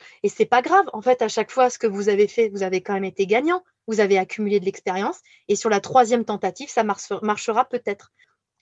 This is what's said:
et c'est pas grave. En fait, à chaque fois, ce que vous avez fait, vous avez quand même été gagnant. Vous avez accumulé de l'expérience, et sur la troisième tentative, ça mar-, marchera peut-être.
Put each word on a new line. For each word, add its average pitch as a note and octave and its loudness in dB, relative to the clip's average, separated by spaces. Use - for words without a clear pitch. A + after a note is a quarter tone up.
et G3+ 0
c'est G#3+ 0
pas B3 2
grave. E4+ 2
En G#3+ -10
fait, B3 2
à A3 -2
chaque G#3 -4
fois, B3+ 4
ce - -12
que A#3 -2
vous G3+ -4
avez G3+ 4
fait, A3+ 0
vous G3 -8
avez F#3 -2
quand G3+ -6
même G3 -4
été F#3+ -2
gagnant. D4+ 0
Vous A3 -2
avez G3 4
accumulé G3+ 0
de F3+ -8
l'expérience, G3 -6
et G#3 0
sur - -2
la G3+ 2
troisième A#3+ 2
tentative, G3+ -6
ça A#3 0
mar-, G#3 -2
marchera G#3+ 0
peut-être. A#3 -8